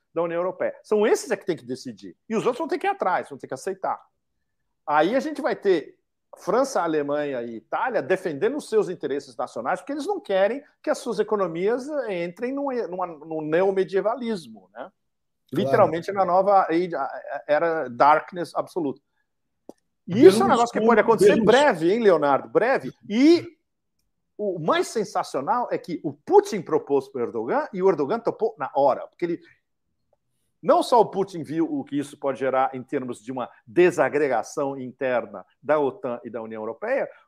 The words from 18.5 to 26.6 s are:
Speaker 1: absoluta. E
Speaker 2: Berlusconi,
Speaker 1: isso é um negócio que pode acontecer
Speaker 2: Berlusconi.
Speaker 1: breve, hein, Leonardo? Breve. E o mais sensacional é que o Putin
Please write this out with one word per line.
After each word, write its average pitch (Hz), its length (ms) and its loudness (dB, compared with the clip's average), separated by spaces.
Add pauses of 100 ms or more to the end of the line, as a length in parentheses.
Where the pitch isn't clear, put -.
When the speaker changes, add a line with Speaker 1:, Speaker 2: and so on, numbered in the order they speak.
Speaker 1:
absoluta. 147 460 -6 (1080)
E 170 60 -4
Speaker 2:
Berlusconi, 269 140 10
Speaker 1:
isso 359 140 8
é 392 40 2
um - 20 2
negócio 240 240 4
que 220 140 0
pode 226 140 6
acontecer 202 340 6
Speaker 2:
Berlusconi. 220 240 6
Speaker 1:
breve, 190 340 2
hein, 233 100 0
Leonardo? 147 460 4
Breve. 165 440 0 (160)
E 285 480 4 (800)
o 196 220 -4
mais 269 300 0
sensacional 185 840 -4
é 170 80 -2
que - 260 -10
o 151 80 -6
Putin 349 500 2